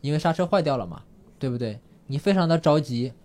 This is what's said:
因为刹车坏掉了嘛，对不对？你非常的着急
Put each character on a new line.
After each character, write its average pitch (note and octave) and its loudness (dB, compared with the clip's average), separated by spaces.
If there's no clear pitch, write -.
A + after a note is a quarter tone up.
因 C#3+ -4
为 D3+ 0
刹 E3 0
车 F3+ 0
坏 F#3 2
掉 C#3 0
了 G2+ -6
嘛， E2+ -14
对 C3+ -4
不 A#2+ -4
对？ A#2 -6
你 C3+ -6
非 G3 0
常 F3+ 2
的 E3 4
着 D#3 4
急 B2 -4